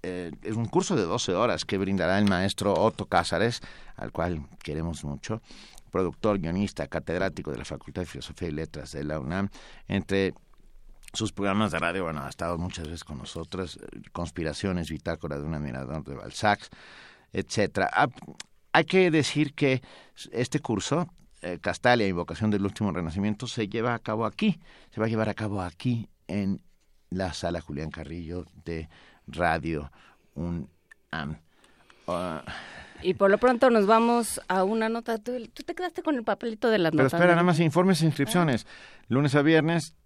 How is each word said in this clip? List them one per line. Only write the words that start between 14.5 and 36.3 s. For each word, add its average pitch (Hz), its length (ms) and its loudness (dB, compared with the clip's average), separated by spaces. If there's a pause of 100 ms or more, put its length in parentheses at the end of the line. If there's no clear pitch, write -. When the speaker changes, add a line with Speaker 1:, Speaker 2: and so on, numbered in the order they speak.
Speaker 1:
Bitácora 80 480 -6
de 73 60 -6
un 80 100 -4
admirador 69 520 -6
de 69 100 -10
Balzac, 104 460 0 (720)
etcétera. 98 600 0
Ah, 127 140 4 (680)
hay 165 100 6
que 180 260 4
decir 147 440 2
que 131 280 2 (520)
este 127 260 -2
curso, 135 480 -2 (340)
eh, 87 200 -8
Castalia, 117 480 4
Invocación 92 420 -2
del 101 140 2
Último 98 260 -2
Renacimiento, 98 560 -2
se 110 220 -4
lleva 117 240 -2
a 113 60 -4
cabo 110 260 -4
aquí, 185 340 0 (320)
se - 80 -10
va 110 60 2
a 113 40 0
llevar 110 200 0
a 101 40 -4
cabo 101 280 -4
aquí 113 480 -4 (180)
en 98 320 -2 (500)
la 92 220 -4
Sala 85 300 -4
Julián 78 280 -8
Carrillo 82 540 -10 (220)
de 80 240 -6 (380)
Radio 80 640 0 (440)
unam. 80 1040 -8 (680)
Ah. 87 380 -4 (580)
Speaker 2:
Y 180 120 0
por 196 180 6
lo 208 60 6
pronto 254 320 6
nos 220 160 6
vamos 233 640 4
a 190 160 4
una 220 240 0
nota. 233 300 -4
Tú, 233 120 -10 (220)
tú - 100 -14
te 330 100 -8
quedaste 359 300 -6
con 311 120 0
el 233 100 -4
papelito 226 440 -2